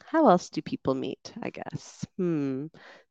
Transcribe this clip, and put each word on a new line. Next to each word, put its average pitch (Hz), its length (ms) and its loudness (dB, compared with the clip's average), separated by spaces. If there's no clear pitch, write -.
how 311 220 4
else 180 220 6
do - 120 -6
people - 320 -2
meet, - 380 -8
I - 80 -8
guess? - 540 -14
Hmm. 147 500 -2